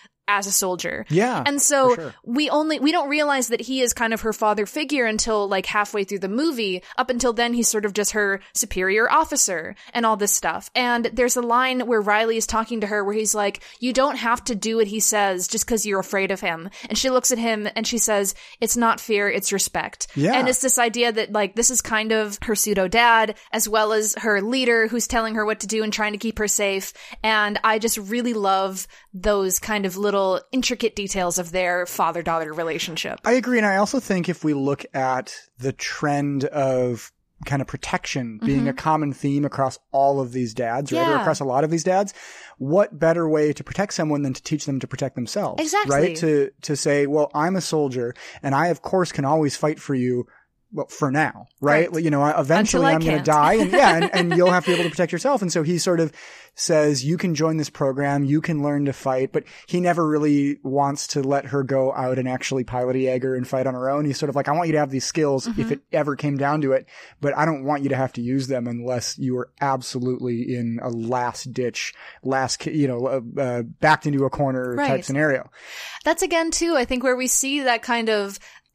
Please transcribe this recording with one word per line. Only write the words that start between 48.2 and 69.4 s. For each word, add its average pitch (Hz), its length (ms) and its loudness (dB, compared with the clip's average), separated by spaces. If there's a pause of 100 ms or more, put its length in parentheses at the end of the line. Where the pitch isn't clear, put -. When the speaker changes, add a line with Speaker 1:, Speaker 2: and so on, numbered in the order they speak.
Speaker 2:
and 135 140 0
I, 156 120 4
of 170 140 -2
course, 185 300 0
can 143 140 -4
always 151 300 2
fight 156 240 -2
for - 160 -4
you." 123 320 0 (460)
Well, 151 140 -6
for - 220 -2
now, 127 360 -2 (160)
right? 151 320 4
Speaker 1:
Right. 165 100 0
Speaker 2:
You 160 60 2
know, 143 160 4
eventually 165 580 2
Speaker 1:
Until - 20 4
I 160 100 6
Speaker 2:
I'm 160 40 2
gonna 160 140 2
Speaker 1:
can't. 151 120 0
Speaker 2:
die 151 280 6
and, 208 180 2
yeah, 202 240 6
and, 170 180 2
Speaker 1:
<laughs> 175 180 2
Speaker 2:
and 175 60 2
you'll 180 140 6
have 180 140 4
to 185 60 2
be - 20 2
able 175 120 2
to 170 40 -2
protect 170 240 -2
yourself. 254 280 0
And 185 80 -2
so 160 140 0
he 170 140 0
sort 170 240 2
of 156 100 0 (440)
says, 151 500 2
"You 160 120 2
can 170 160 0
join 156 220 2
this 151 140 -2
program, 143 560 0
you 147 160 2
can 151 200 -2
learn 143 240 0
to 139 60 0
fight," 131 400 -2
but 151 140 -2 (220)
he 180 120 0
never 175 260 2
really 147 580 2
wants 139 460 -2
to 143 120 -2
let 139 240 0
her 139 180 -2
go 135 300 2
out 131 260 -2
and 127 80 -2
actually 127 380 -2
pilot 127 320 -2
a - 20 2
Jaeger 131 360 0
and 123 120 -4
fight 131 200 0
on 131 60 0
her 127 160 -2
own. 147 140 0
He's 143 140 0
sort 151 120 -2
of 127 60 -6
like, 143 140 0
"I - 20 0
want 170 160 2
you 156 60 2
to 151 60 4
have 147 100 0
these 131 160 -2
skills 143 420 0
if 226 80 -4
Speaker 1:
Mm-hmm. 226 180 -2
Speaker 2:
it 143 60 -2 (140)
ever 147 240 0
came 147 180 -2
down 139 260 0
to 135 120 2
it, 131 140 0 (340)
but 143 160 0
I 151 80 4
don't 151 180 0
want 143 200 0
you 139 60 0
to 135 60 0
have 127 180 0
to 120 80 -6
use 127 260 -2
them 123 200 -2
unless 120 500 -4
you 127 200 -2
are 123 140 -6 (100)